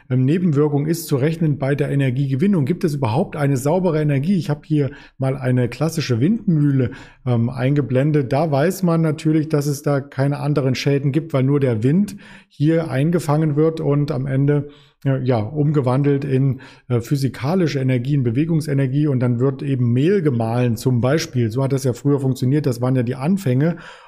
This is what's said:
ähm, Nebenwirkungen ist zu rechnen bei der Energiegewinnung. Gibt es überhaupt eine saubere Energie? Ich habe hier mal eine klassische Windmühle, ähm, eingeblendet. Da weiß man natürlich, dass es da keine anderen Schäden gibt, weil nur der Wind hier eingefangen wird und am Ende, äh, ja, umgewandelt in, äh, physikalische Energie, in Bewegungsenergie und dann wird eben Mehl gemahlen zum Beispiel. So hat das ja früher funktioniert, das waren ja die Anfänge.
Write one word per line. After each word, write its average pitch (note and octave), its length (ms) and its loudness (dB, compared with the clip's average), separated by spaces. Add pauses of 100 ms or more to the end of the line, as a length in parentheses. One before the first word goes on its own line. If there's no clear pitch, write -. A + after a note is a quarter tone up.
ähm, B2+ 160 2
Nebenwirkungen D3+ 640 2
ist E3 180 -4
zu D3 100 -2
rechnen D3+ 440 0
bei C#3 160 0
der C#3 160 -2
Energiegewinnung. C#3 760 0
Gibt E3+ 180 -2
es D3+ 120 0
überhaupt C3 400 -2
eine C#3 220 0
saubere D#3 440 0
Energie? D3+ 380 0
Ich D3 100 -4
habe D3 140 -2
hier D3+ 160 0 (380)
mal C3 180 -2
eine B2+ 320 0
klassische B2+ 540 -2
Windmühle, D3 680 2 (340)
ähm, A#2+ 240 2
eingeblendet. C3+ 840 0
Da D#3 180 0
weiß D#3+ 340 0
man E3 180 2
natürlich, D#3 480 0
dass D3 180 0
es C#3 140 -4
da C#3+ 180 0
keine C#3 400 -2
anderen C#3 340 0
Schäden C#3 380 0
gibt, D#3 220 -2
weil C3 100 2
nur C#3+ 160 2
der A#2 240 0
Wind F3+ 320 0 (320)
hier D#3+ 420 0
eingefangen D3+ 680 0
wird D#3+ 240 2
und C#3+ 280 0
am C#3 160 -4
Ende, C#3+ 440 0 (340)
äh, C3+ 180 0
ja, B2 180 2
umgewandelt C#3+ 840 0
in, C3+ 380 0 (260)
äh, A#2+ 140 0
physikalische C#3+ 800 -2
Energie, C3 340 0
in C#3 100 2
Bewegungsenergie C#3+ 840 0
und C3+ 120 0
dann A#2+ 220 0
wird C3+ 220 0
eben B2 280 0
Mehl E3 300 2
gemahlen A#2+ 560 0
zum B2+ 240 0
Beispiel. B2+ 500 0
So B2+ 100 -2
hat C3+ 120 0
das B2+ 100 -2
ja C3 80 0
früher C#3 300 0
funktioniert, C3+ 440 0
das A#2 140 0
waren B2+ 160 0
ja B2+ 80 2
die B2 120 -4
Anfänge. D3+ 640 0 (280)